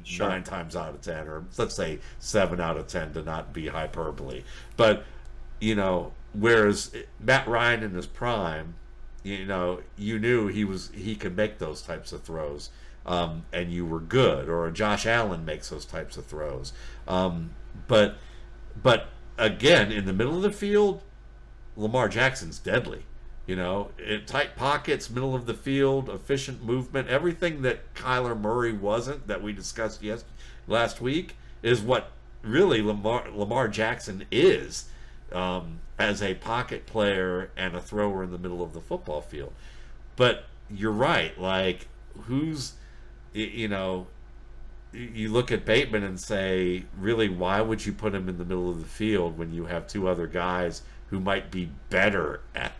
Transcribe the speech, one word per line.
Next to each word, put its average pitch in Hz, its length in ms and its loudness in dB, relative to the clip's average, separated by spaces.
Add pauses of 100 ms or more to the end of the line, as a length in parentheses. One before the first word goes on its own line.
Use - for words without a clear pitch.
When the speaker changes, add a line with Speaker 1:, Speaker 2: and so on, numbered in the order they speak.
Speaker 1:
Sure. 90 240 -2
Speaker 2:
nine 92 140 -2
times 85 320 -8
out 80 200 -6
of 73 80 -14
ten, 78 260 -6
or 78 160 -8 (140)
let's 113 160 0
say 80 240 -2 (200)
seven 90 420 2
out 82 160 0
of 78 100 -6
ten, 80 260 -4
to 78 100 -6
not 80 300 -6
be 78 160 -6
hyperbole. 69 720 -6 (340)
But, 107 280 6 (560)
you 110 140 2
know, 95 380 2 (200)
whereas 104 600 6 (280)
Matt 127 260 4
Ryan 117 360 4
in 101 120 -4
his 90 120 -4
prime, 85 680 -2 (480)
you 98 220 -6
know, 90 360 0 (160)
you 107 220 -2
knew 113 280 4
he 101 180 2
was, 95 300 -4
he 107 200 -6
could 95 220 -6
make 107 220 0
those 78 240 -6
types 80 300 -8
of 85 100 -10
throws, 73 480 -6 (360)
um, 82 460 0
and 87 200 -2
you 87 120 -2
were 82 160 -2
good, 80 480 4
or 82 220 2
Josh 104 340 0
Allen 110 400 2
makes 76 240 -6
those 78 160 -8
types 80 320 -8
of - 100 -10
throws. 71 460 -6 (340)
Um, 85 440 0 (360)
but, 104 300 6 (640)
but 117 260 6 (280)
again, 110 560 6
in 101 140 0
the 95 60 0
middle 123 240 2
of 185 60 0
the 202 100 4
field, 202 500 4 (760)
Lamar 110 320 2
Jackson's 113 500 2
deadly. 92 460 0 (420)
You 92 100 0
know, 92 400 -2
in 104 300 -4
tight 139 300 0
pockets, 143 520 0
middle 127 260 0
of 120 120 -2
the 113 80 0
field, 135 560 2
efficient 135 520 -4
movement, 123 460 0
everything 160 540 2
that 123 320 0
Kyler 127 440 0
Murray 117 360 2
wasn't 110 520 0
that 95 160 -2
we 104 120 -4
discussed 107 480 -6
yes-, 107 220 -6 (420)
last 113 340 2
week 139 340 -2 (280)
is 117 180 6
what 110 300 2 (320)
really 131 400 6
Lamar, 107 480 2
Lamar 107 380 2
Jackson 104 640 -2
is, - 600 4 (420)
um, 90 480 -2 (180)
as 104 240 2
a 95 120 0
pocket - 500 -4
player 92 720 2
and 92 180 -2
a 87 60 -4
thrower 101 420 0
in 90 100 -6
the 90 60 -8
middle 87 240 -4
of 82 120 -6
the 82 80 -10
football 80 400 -6
field. 71 320 -10 (600)
But 123 300 6 (240)
you're 104 240 0
right, 104 480 2
like, 92 480 0 (360)
who's, 139 500 -2 (600)
y-, 107 60 -4 (100)
you 110 180 -4
know, 95 400 -2 (840)
y-, 120 220 -10
you 110 160 -2
look 123 200 4
at 110 140 2
Bateman 110 400 4
and 92 160 -4
say, 92 640 2 (140)
"Really, 107 320 4
why 90 320 2
would 110 240 0
you 101 80 -2
put 104 200 -2
him 92 140 -2
in 90 80 -4
the 87 80 -4
middle 90 240 0
of 85 100 -2
the 80 60 -6
field 87 540 0
when 82 160 -4
you 85 100 -4
have 85 220 -4
two 98 200 -2
other 87 200 2
guys 87 560 0 (260)
who 98 100 -2
might 95 320 2
be 90 200 -4 (180)
better 92 540 2 (120)
at 62 260 -4